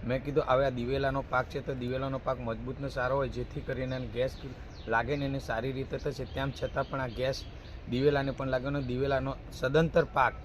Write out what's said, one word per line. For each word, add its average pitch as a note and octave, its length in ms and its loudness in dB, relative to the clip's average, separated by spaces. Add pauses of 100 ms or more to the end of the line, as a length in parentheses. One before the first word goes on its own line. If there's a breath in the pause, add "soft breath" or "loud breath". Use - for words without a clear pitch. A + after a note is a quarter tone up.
મેં B2+ 180 0
કીધું, C#3+ 240 2
"હવે C3 180 6
આ - 20 4
દિવેલાનો C3+ 600 0
પાક B2+ 180 2
છે, C#3+ 120 -4
તો C3+ 140 -4
દિવેલાનો C3 440 -2
પાક B2+ 220 -2
મજબૂત A#2+ 400 -4
ને C#3 80 -4
સારો B2+ 280 0
હોય, C#3 120 2
જેથી A#2+ 320 -4
કરીને C3 360 -4
એને B2+ 100 -4
ગેસ A#2+ 300 -2 (520)
લાગે A#2 280 2
ને C#3+ 80 0
એને C3+ 140 0
સારી B2 340 -2
રીતે C3+ 240 -4
થશે." C3+ 280 -4
તેમ C3+ 260 -2
છતાં C3 400 -2
પણ C#3 100 -2
આ B2+ 60 -2
ગેસ B2+ 380 -2 (460 loud breath)
દિવેલાને C#3 400 4
પણ C3+ 180 -2
લાગ્યો C3 220 0
ને C#3+ 120 0
દિવેલાનો C3 540 0 (160)
સદંતર D#3 520 4
પાક B2+ 280 4 (120)